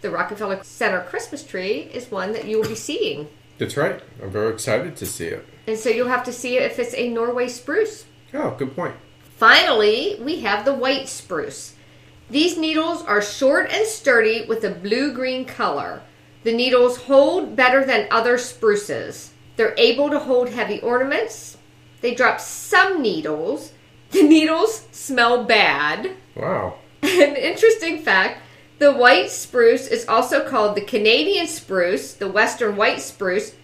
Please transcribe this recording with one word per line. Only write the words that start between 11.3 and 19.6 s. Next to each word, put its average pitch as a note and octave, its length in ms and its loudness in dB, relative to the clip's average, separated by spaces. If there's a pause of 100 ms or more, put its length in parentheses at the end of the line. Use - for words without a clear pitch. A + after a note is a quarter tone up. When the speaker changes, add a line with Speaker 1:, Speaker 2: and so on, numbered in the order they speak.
Speaker 1:
These E4 280 0
needles D#4+ 460 -2
are G#3 180 0
short C#4+ 480 0
and G#4 160 0
sturdy A3+ 600 0
with A3+ 180 -4
a F#3+ 60 -2
blue-green B3+ 760 -4
color. C#3+ 560 -6 (420)
The A3+ 80 0
needles B3 520 4
hold D4+ 520 4
better C4 280 4
than A3+ 260 0
other A#3+ 280 2
spruces. G3+ 920 -4 (240)
They're A3+ 220 0